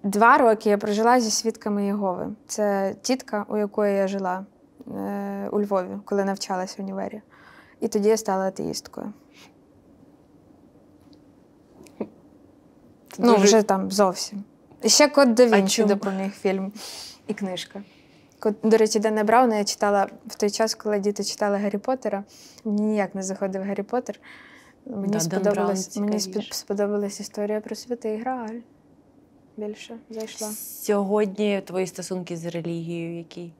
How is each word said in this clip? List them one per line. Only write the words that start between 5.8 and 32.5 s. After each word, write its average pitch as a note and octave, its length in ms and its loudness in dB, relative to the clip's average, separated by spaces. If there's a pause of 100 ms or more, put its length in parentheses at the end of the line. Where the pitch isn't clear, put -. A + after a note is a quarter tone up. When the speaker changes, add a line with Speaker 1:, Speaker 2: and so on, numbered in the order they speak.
Speaker 1:
коли G3 200 0
навчалась F#3+ 520 -6
в G3+ 40 -12
універі. G3 400 -10 (580)
І - 80 -4
тоді G#3+ 220 0
я A3 80 4
стала F#3+ 300 -2
атеїсткою. - 640 -8 (2750)
Speaker 2:
Це - 60 -6 (1120)
Speaker 1:
Ну, A#3 120 6
Speaker 2:
дуже G3+ 120 8
Speaker 1:
вже G#3 200 8
там F#3+ 280 0
зовсім. G3 520 0 (400)
І A3 60 2
ще D4 180 8
«Код C#4 280 6
да B3 80 8
Speaker 2:
А A#3+ 40 10
Speaker 1:
Вінчі» G3+ 340 4
Speaker 2:
чому? G#3+ 120 4
Speaker 1:
допоміг G3 380 -2
фільм G3 400 -4 (560)
і G#3 60 -6
книжка. G3 500 -8 (560)
Код, G#3 240 0
до A3 140 6
речі, A3 220 4
Дена G#3+ 240 0
Брауна A3+ 340 6
я G#3 60 0
читала G3+ 440 2 (200)
в - 80 -14
той G#3 140 0
час, A3 260 -2
коли G#3 240 -2
діти G3+ 240 -2
читали G3+ 340 -2
«Гаррі G3+ 200 -2
Поттера». G3+ 460 -4 (420)
Мені G#3 160 -2
ніяк G#3 340 0
не F#3+ 80 -6
заходив F#3+ 400 -4
«Гаррі G3+ 200 -4
Поттер». A#3+ 360 -6 (680)
Мені G#3 200 -8
Speaker 2:
Да, G3 60 0
Ден E3 100 0
Speaker 1:
сподобалась, F#3+ 720 0
Speaker 2:
Браун G#3 140 -2
Speaker 1:
мені G#3 100 -2
Speaker 2:
цікавіше. G3 300 -6
Speaker 1:
спод-, - 40 -12
сподобалась G3+ 680 -4
історія G#3 420 -6
про G#3+ 140 -10
Святий A3+ 420 -8
Грааль. A#3+ 420 -8 (1000)
Більше G#3+ 400 -12 (120)
зайшла. A3 380 -10 (340)
Speaker 2:
Сьогодні G3+ 840 0
твої F3+ 220 -4
стосунки F3 500 -8
з E3 80 -12
релігією E3+ 720 -6